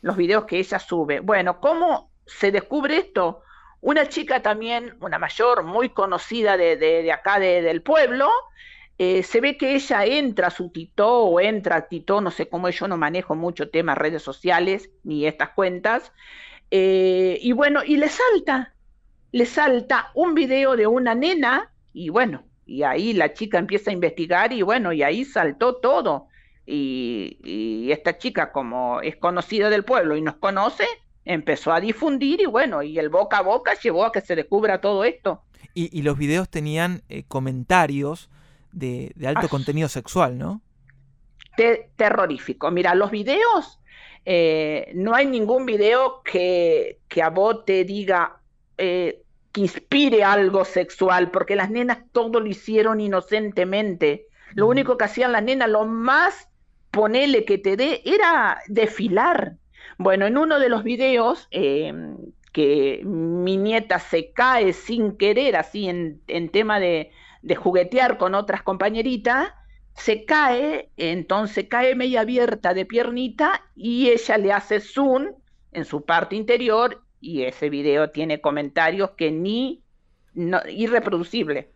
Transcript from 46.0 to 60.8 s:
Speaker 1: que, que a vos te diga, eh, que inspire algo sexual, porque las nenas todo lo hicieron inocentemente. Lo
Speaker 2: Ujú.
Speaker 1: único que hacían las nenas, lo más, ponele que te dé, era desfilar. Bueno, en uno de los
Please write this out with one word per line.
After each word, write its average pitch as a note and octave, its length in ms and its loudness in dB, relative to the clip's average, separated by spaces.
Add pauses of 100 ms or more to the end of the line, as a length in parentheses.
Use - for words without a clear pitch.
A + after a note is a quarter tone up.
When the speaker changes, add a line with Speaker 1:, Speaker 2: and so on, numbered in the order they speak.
Speaker 1:
que, F3 840 0
que - 140 -2
a D#3+ 80 2
vos G#3+ 360 0
te F#3+ 180 2
diga, F#3 560 -2 (380)
eh, F3+ 440 -2 (300)
que G#3 100 -4
inspire A#3+ 600 2
algo G3 420 4
sexual, F3+ 640 0
porque F#3 260 -2
las G3 140 0
nenas A#3+ 300 -2 (120)
todo A#3 280 0
lo A3 80 -4
hicieron G#3+ 540 0
inocentemente. G3 1300 -2 (280)
Lo G#3 100 2
Speaker 2:
Ujú. A#3 60 4
Speaker 1:
único B3+ 260 2
que A3 80 0
hacían A#3+ 260 0
las A3 120 2
nenas, B3 260 0
lo G#3+ 160 2
más, B3+ 640 0 (400)
ponele A3+ 560 2
que G3 140 0
te G3 180 -2
dé, C#4 260 -2
era D#4+ 640 2
desfilar. G#3+ 920 0 (400)
Bueno, F#3+ 300 2
en A#3+ 100 2
uno D#4 220 2
de C4 100 4
los A3 140 0